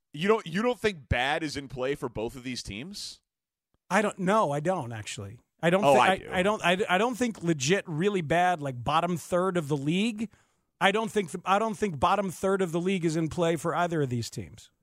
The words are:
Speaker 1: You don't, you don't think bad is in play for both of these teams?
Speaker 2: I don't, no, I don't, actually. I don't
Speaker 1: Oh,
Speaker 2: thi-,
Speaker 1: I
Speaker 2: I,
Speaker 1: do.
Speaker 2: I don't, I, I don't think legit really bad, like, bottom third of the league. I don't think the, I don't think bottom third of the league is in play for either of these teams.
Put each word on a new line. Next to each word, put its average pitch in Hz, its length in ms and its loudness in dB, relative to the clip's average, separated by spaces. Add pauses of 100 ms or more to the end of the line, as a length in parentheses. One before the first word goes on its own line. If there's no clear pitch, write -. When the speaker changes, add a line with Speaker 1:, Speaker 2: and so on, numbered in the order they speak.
(120)
Speaker 1:
You 156 160 -4
don't, 220 180 2
you 175 160 -2
don't 247 180 0
think 175 280 -4
bad 139 360 0
is 143 120 -6
in 139 120 -8
play 131 260 -4
for 135 140 -6
both 117 260 -6
of 127 80 -16
these 123 200 -8
teams? 151 580 -12 (680)
Speaker 2:
I 202 140 4
don't, 202 160 -2
no, 190 320 2
I 143 100 -2
don't, 151 320 -2
actually. 104 460 -12 (240)
I 170 80 4
don't 196 140 4
Speaker 1:
Oh, - 100 8
Speaker 2:
thi-, 247 60 8
Speaker 1:
I 233 100 8
Speaker 2:
I, 190 80 2
Speaker 1:
do. - 140 -12
Speaker 2:
I 180 100 0
don't, 208 220 0
I, 180 140 4 (100)
I 180 100 4
don't 233 160 0
think 226 280 -4
legit 170 440 0
really 185 340 0
bad, 170 400 2
like, 131 220 -6
bottom 165 340 0
third 180 400 0
of 151 120 -2
the 147 80 0
league. 202 520 -2 (520)
I 196 100 6
don't 220 200 0
think 202 200 -2
the, 185 140 -8
I 190 160 4
don't 220 180 -2
think 165 220 -4
bottom 190 320 2
third 190 300 0
of 170 100 -2
the 170 80 -2
league 185 240 0
is 156 120 0
in 160 120 0
play 170 280 0
for 156 200 -4
either 170 260 0
of 131 80 -2
these 120 180 -4
teams. - 420 -14 (120)